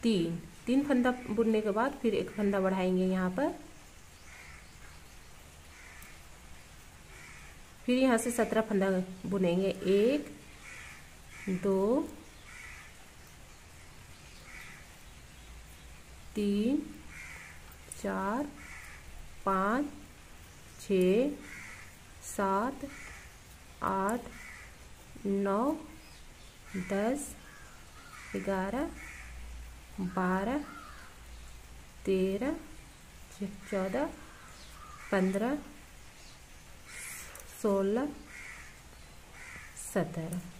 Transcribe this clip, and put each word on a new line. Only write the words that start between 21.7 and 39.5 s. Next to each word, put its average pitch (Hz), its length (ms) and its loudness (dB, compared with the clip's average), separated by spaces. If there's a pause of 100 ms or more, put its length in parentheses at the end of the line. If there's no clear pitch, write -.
सात, 202 580 2 (1000)
आठ, 196 380 2 (1080)
नौ, 202 500 4 (1000)
दस, 202 600 0 (1000)
ग्यारह, 196 540 2 (1080)
बारह, 190 640 2 (1400)
तेरह, 190 520 4 (840)
चौदह, 196 640 0 (1080)
पन्द्रह, 202 460 4 (2000)
सोलह, 202 460 4 (1900)